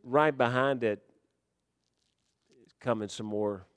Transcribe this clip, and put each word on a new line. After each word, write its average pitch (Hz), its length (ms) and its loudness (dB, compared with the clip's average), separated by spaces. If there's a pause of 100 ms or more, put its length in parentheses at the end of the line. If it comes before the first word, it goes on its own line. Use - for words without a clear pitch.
right 143 320 2
behind 127 480 2
it, 104 180 0 (1800)
coming 110 300 -2
some 107 180 -10
more 104 400 -4 (100)